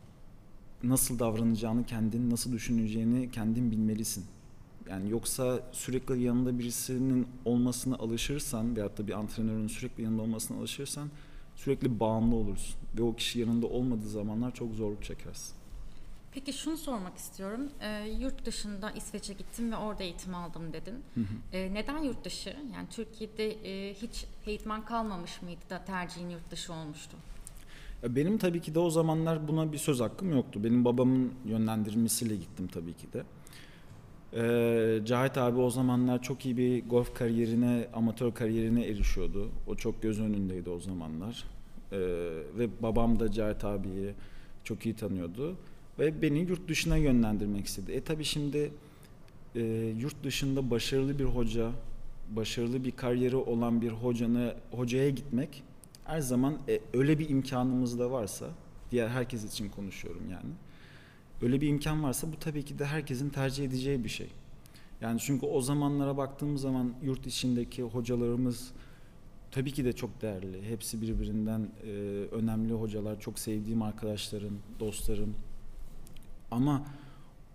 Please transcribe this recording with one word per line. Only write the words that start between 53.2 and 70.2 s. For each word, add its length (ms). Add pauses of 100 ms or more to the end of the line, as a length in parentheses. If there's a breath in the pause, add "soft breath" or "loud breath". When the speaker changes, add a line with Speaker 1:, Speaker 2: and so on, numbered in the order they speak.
Speaker 1:
olan 460
bir 100
hocanı, 640 (160)
hocaya 380
gitmek 540 (420)
her 140
zaman, 380 (120)
e, 100 (140)
öyle 260
bir 100
imkanımız 720
da 120
varsa, 380 (420)
diğer 160
herkes 460
için 160
konuşuyorum 520 (100)
yani. 180 (920 loud breath)
Öyle 200
bir 60
imkan 360
varsa 280
bu 80
tabii 260
ki 140
de 60
herkesin 440
tercih 360
edeceği 380
bir 60
şey. 200 (720 loud breath)
Yani 180
çünkü 260
o 160
zamanlara 560
baktığımız 440
zaman 320 (100)
yurt 240
içindeki 560
hocalarımız 880 (800 loud breath)
tabii 200
ki 140
de 80
çok 280